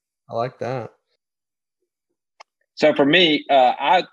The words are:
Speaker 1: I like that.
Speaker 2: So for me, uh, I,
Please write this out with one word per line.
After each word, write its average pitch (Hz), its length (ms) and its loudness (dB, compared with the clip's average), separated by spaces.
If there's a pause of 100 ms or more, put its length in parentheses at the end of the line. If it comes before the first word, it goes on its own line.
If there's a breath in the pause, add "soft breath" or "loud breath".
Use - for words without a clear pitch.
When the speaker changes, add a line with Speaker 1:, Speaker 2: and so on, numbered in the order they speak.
(300)
Speaker 1:
I 117 60 -14
like 120 240 -6
that. 117 320 -10 (1800)
Speaker 2:
So 151 200 2
for 143 100 2
me, 156 440 2
uh, 127 300 4
I, 165 340 0